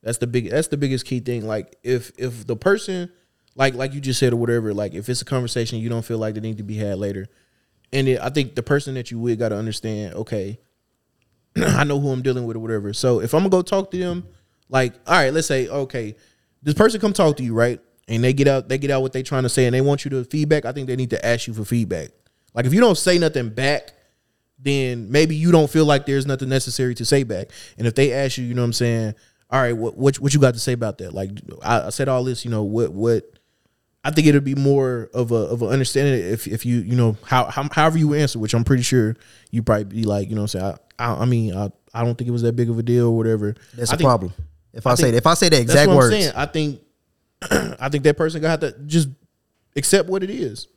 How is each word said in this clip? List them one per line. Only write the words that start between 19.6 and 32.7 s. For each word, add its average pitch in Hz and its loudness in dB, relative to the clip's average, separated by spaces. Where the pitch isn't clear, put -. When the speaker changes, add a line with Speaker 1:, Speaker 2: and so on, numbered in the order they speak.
Speaker 1:
and 120 2
they 127 2
want 139 2
you 139 -6
to 131 -4
feedback. 151 0
I 120 -6
think 135 -8
they 127 -4
need 127 -2
to - -4
ask 117 0
you 117 -8
for 107 -6
feedback. 92 -2
Like, 120 -2
if 131 2
you 196 4
don't 226 6
say 180 2
nothing 151 0
back, 135 -4
then 127 -2
maybe 156 2
you 160 2
don't 160 6
feel 160 4
like 139 2
there's 135 0
nothing 135 -4
necessary 127 -2
to 117 -6
say 139 2
back. 104 -6
And 113 -2
if 113 -2
they 135 4
ask 135 -2
you, 127 -6
you 120 -6
know 123 -2
what 120 2
I'm 117 -2
saying, 113 0
"All 131 2
right, 123 2
what, 113 -4
what, 135 2
what 139 4
you 147 4
got 131 6
to 113 -10
say 127 -2
about 117 -4
that?" 90 -12
Like, 95 -6
I, 113 0
I 90 -8
said 139 -4
all 127 0
this, 127 -6
you 120 -6
know, 107 -2
what, 104 -2